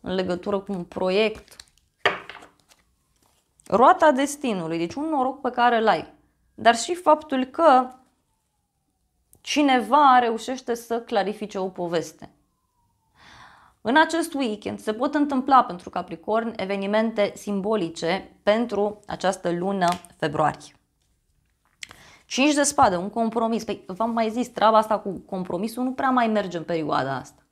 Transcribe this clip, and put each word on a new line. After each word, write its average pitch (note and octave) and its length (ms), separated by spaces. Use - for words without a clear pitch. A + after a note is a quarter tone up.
în F#3 120
legătură F#3+ 460
cu G3 120
un F#3 120
proiect. G3+ 720
Roata D4+ 440
destinului, A#3+ 640
deci E3+ 160
un D4 160
noroc C4+ 320
pe B3+ 80
care A#3+ 280
îl A3 100
ai. F3 260
Dar A3+ 200
și E4+ 200
faptul D4+ 500
că C4 440
cineva C4 760
reușește A#3+ 560
să A#3 260
clarifice G#3 560
o F#3+ 100
poveste. E3+ 600
În A#3+ 160
acest E4 360
weekend G#3+ 460
se A3 140
pot C#4+ 220
întâmpla C#4 480
pentru - 260
Capricorn G#3+ 680
evenimente G3+ 800
simbolice F#3+ 1080
pentru G#3 640
această F3+ 440
lună F3+ 360
februarie. D#3 560
Cinci C#4+ 280
de C#4+ 100
spade, C4+ 320
un F3+ 140
compromis. A3+ 540
Păi, - 240
v-am A3 240
mai A3+ 180
zis, A#3+ 180
treaba A3 300
asta A3 220
cu - 100
compromisul F#3 720
nu B3+ 80
prea C4 180
mai B3 180
merge G3 300
în D#3+ 60
perioada D3 520
asta. - 360